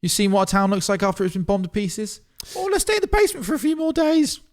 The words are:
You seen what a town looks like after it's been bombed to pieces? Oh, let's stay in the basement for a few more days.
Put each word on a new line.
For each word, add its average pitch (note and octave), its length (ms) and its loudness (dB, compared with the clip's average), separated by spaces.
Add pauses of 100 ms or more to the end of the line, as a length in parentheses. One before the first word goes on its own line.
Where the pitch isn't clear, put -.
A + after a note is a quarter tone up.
You F3 80 -2
seen G3+ 220 2
what F#3+ 180 2
a - 20 -4
town G3 180 2
looks G3 200 0
like G3 140 0
after G3 200 0
it's F#3 100 -2
been F#3+ 100 -4
bombed G3 200 0
to F3+ 60 -6
pieces? G#3 520 -6 (340)
Oh, F#4+ 160 -4
let's G4 120 2
stay G#4+ 120 0
in G#4+ 60 0
the G4 60 -2
basement G4+ 380 2
for G#3+ 100 -2
a D4 40 -4
few D#4 160 0
more D#4+ 180 -2
days. D#4+ 460 2 (140)